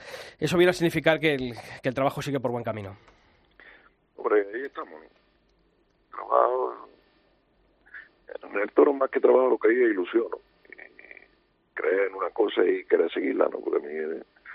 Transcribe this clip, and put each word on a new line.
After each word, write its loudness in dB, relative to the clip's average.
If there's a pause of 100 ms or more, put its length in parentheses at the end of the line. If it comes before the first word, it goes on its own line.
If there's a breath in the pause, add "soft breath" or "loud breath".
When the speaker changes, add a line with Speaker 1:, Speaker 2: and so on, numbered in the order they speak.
(400 loud breath)
Speaker 1:
Eso 0
viene 6
a 0
significar 2
que 2
el, -6 (300 loud breath)
que 0
el -6
trabajo -2
sigue -2
por -4
buen -6
camino. -8 (1200 loud breath)
Speaker 2:
Hombre, 0
ahí -10
estamos, -14
¿no? -20 (1000)
Trabajo, 0 (1500 loud breath)
en -6
el -4
toro 6
más -2
que -2
trabajo 6
lo 2
que 4
hay 4
es 4
ilusión, -2
¿no? -12 (300)
Y -20
creer 0
en -8
una -4
cosa 2
y 0
querer 2
seguirla, 0
¿no? -10
Porque -2
a -4
mí -10
el, -8 (300 loud breath)